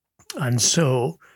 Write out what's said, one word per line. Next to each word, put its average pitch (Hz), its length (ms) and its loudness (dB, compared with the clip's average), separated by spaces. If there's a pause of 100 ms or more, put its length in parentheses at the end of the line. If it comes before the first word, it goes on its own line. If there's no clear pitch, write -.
(380)
And 123 240 -2
so, 135 560 0 (180)